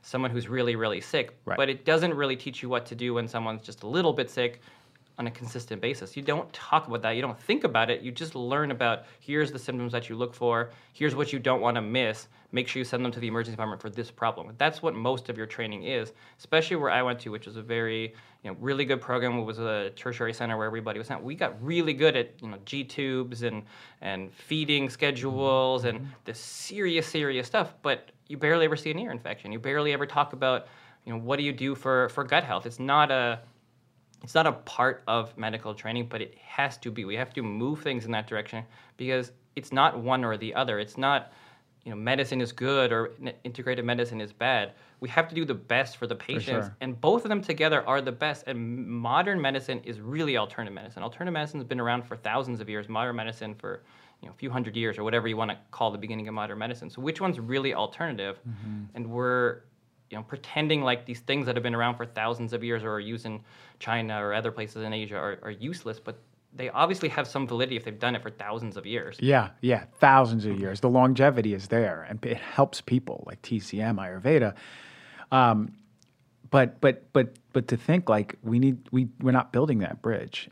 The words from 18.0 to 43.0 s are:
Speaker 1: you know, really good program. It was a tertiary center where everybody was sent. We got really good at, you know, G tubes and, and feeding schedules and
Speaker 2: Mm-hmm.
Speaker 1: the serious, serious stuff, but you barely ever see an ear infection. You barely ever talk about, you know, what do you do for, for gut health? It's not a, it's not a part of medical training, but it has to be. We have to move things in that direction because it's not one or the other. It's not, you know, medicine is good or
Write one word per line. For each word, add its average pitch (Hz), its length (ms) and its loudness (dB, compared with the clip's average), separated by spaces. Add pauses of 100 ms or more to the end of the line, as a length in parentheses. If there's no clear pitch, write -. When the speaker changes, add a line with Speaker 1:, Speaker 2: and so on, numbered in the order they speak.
Speaker 1:
you 104 60 -8
know, 95 100 -8
really 135 260 0
good 127 160 0
program. 123 360 0
It 113 60 -2
was 110 160 -6
a 107 320 -2
tertiary 117 420 -6
center 113 240 -4
where 107 80 -2
everybody 110 320 -4
was 113 100 -8
sent. 107 160 -8
We 139 120 -8
got 113 280 -4
really 156 300 0
good 143 240 4
at, 120 140 -2 (100)
you 113 80 -12
know, 101 160 -10
G 139 180 -6
tubes 127 600 -4
and, 107 200 -4 (380)
and 95 320 -6
feeding 147 560 0
schedules 131 960 2
and 117 140 0
Speaker 2:
Mm-hmm. 135 100 -10 (160)
Speaker 1:
the 110 80 -8
serious, 175 720 -2
serious 139 400 -2
stuff, - 380 0
but - 260 -2 (200)
you 143 80 -10
barely 160 280 4
ever 156 100 2
see 156 140 -6
an 156 80 -4
ear 233 140 -6
infection. 107 400 -8
You 113 80 -6
barely 143 340 0
ever 143 140 -2
talk 143 260 0
about, 131 320 0 (400)
you 117 80 -8
know, 113 60 -4
what 127 180 0
do 143 60 -2
you 143 100 0
do 131 220 -2
for, 127 340 2
for 139 140 -4
gut 147 200 4
health? 101 220 -4
It's 117 140 -10
not 143 320 4
a, 120 280 2 (840)
it's - 120 -10
not 160 120 8
a 135 60 4
part 127 540 0
of 113 300 0
medical 110 360 -6
training, 117 340 -6
but 113 140 -6
it - 160 -10
has - 400 -2
to 120 140 -8
be. 107 120 -8
We 101 120 -6
have 127 180 -4
to 135 80 -6
move 120 400 -2
things 123 240 -4
in 117 60 -6
that 110 160 -2
direction 110 360 -6 (320)
because 127 360 -2 (240)
it's 135 180 -10
not 135 260 4
one 127 240 0
or 110 140 0
the 110 180 -8
other. 120 240 0
It's 107 180 -8
not, 135 360 0 (500)
you 117 60 -12
know, 107 80 -10
medicine 127 420 0
is 120 140 -2
good 127 400 2
or 113 180 0 (100)